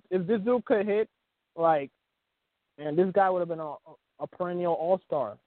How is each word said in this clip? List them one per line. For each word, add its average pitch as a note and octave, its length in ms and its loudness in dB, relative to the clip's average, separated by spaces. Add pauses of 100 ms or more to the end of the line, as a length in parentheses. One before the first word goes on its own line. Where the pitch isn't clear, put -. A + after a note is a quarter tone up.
(100)
if F#3 160 0
this G#3+ 140 0
dude A#3+ 240 0
could G#3+ 220 0
hit, G#3+ 240 0 (460)
like, D#3 340 2 (880)
and D3+ 180 -4
this F#3 160 4
guy G3 160 4
would F#3 120 0
have E3+ 80 -2
been E3 120 -6
a, D3+ 140 -8 (460)
a D3+ 60 -6
perennial F3 480 -2
all-star D#3 640 -2 (100)